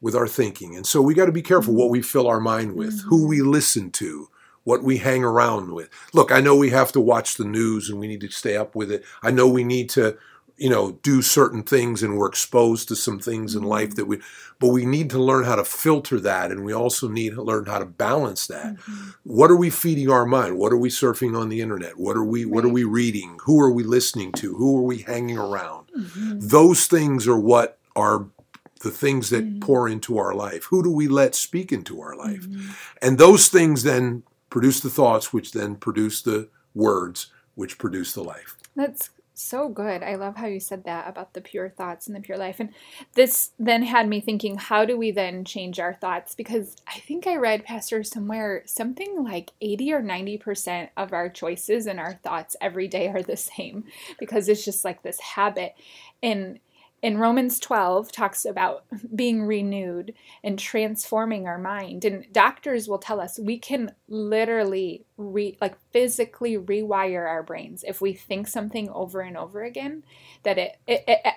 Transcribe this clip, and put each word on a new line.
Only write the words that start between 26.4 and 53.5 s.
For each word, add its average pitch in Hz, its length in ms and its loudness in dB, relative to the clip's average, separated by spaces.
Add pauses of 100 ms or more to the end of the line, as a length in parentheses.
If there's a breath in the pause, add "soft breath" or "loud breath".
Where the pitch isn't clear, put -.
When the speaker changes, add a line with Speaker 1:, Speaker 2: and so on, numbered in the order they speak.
Speaker 1:
Those 160 460 8
things 143 400 2
are 120 120 4
what 117 400 4 (180)
are 104 300 0 (560)
the 107 80 -4
things 135 400 -2
that 113 140 0
Speaker 2:
Mm-hmm. 104 160 -8
Speaker 1:
pour 123 280 2
into 110 300 -4
our 95 160 -2
life. 98 300 -8
Who 185 200 2
do 175 60 2
we 151 180 0
let 135 260 4
speak - 380 -4
into 95 280 -6
our - 160 -14
life? 202 320 -8
Speaker 2:
Mm-hmm. - 220 -12 (320 loud breath)
Speaker 1:
And 127 160 4
those 196 300 12
things 156 340 6
then 127 400 0 (280)
produce 131 300 2
the 139 100 -4
thoughts, 117 420 2
which 107 200 -4
then 104 240 -6
produce 107 460 -4
the 110 260 -2 (260)
words, 98 580 -2 (220 soft breath)
which - 240 -12
produce 92 340 -6
the 92 100 -10
life. - 340 -16 (200)
Speaker 2:
That's 277 340 -6 (240)
so 277 340 -8
good. 202 340 -8
I 202 120 -8
love 196 220 -10
how 226 100 -10
you 196 140 -8
said 190 240 -12
that 170 240 -10
about 185 260 -16
the 180 60 -12
pure 190 280 -10
thoughts 180 380 -12
and 208 100 -12
the 202 40 -14
pure 190 180 -12
life. 190 220 -10
And 220 100 -10 (440 loud breath)
this 254 440 2
then 233 240 2
had 233 260 2
me 208 120 -2
thinking, 208 360 -4
how 214 280 0
do 240 120 -2
we 226 140 -4
then 185 340 -4
change 180 360 -12
our 175 140 -6
thoughts? 180 400 -8
Because 214 420 -8 (100)
I - 140 -16
think 349 260 -10
I 359 100 -2
read, 220 280 0
Pastor, 220 400 -8
somewhere 214 600 -8
something 320 600 -8
like 185 260 -10 (100)
eighty 220 320 -4
or 285 100 -2
ninety 196 360 -8
percent 185 580 -8
of 196 160 -8
our 175 160 -4
choices 175 580 -6
and 190 140 -8
our 175 220 -10
thoughts - 380 -8
every 190 280 -6
day 180 200 -4
are 196 140 -6
the 196 140 -8
same, 196 480 -12 (360 loud breath)